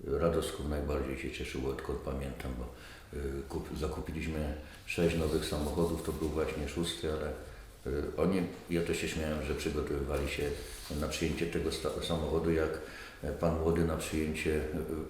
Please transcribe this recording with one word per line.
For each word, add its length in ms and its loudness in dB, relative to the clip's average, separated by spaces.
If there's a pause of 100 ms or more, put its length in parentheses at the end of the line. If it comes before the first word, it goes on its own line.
Radosków 640 2
najbardziej 480 0
się 140 -4
cieszyło, 380 -2
odkąd 300 -2
pamiętam, 600 -4
bo, 60 -4 (520)
e, 20 -4 (300)
kup-, 300 -4
zakupiliśmy 760 -2 (300)
sześć 320 4
nowych 280 2
samochodów, 580 2
to 80 -2
był 180 0
właśnie 400 0
szósty, 440 0
ale, 140 0
e, 880 -4
oni, 240 6 (280)
ja 120 4
to 120 2
się 140 0
śmiałem, 360 0
że 120 0
przygotowywali 720 0
się 140 -2 (580)
na 60 2
przyjęcie 380 0
tego 260 0
sta-, 320 -2
samochodu, 480 2
jak, 280 4 (440)
e, 80 0
pan 280 2
młody 260 6
na 120 2
przyjęcie, 580 0
e, 60 2 (480)